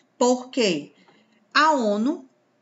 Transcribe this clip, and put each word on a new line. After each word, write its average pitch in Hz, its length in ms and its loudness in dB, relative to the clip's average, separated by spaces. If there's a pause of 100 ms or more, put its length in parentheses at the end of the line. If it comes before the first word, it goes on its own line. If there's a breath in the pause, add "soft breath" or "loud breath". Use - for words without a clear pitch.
(180)
porque 240 760 -2 (600 soft breath)
a 302 200 4
onu, 233 540 -2 (340)